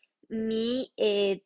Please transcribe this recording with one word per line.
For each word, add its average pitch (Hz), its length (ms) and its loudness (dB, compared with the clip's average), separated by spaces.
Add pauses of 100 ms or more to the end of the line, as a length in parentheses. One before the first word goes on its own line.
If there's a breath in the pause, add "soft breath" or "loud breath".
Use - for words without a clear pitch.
(280)
mi, 220 680 -2
eh, 202 500 2